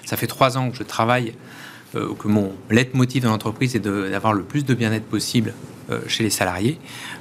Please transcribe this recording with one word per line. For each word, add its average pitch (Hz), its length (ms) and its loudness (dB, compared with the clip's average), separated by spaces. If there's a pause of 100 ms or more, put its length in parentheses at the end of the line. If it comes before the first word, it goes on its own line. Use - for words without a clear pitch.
Ça - 120 -4
fait 117 120 -2
trois 131 300 4
ans 127 120 0
que - 60 -8
je - 80 -6
travaille, 117 500 2 (640)
euh, 107 200 -2
que - 120 -6
mon 101 240 4 (180)
leitmotiv 127 540 2
dans 113 60 4
l'entreprise 113 440 0
est 110 60 2
de, 98 280 -2
d'avoir 98 240 2
le 95 120 2
plus 143 200 -2
de 131 100 2
bien-être 110 320 0
possible, 110 480 0 (360)
euh, - 160 -2
chez - 160 0
les 107 80 2
salariés. 95 480 2 (420)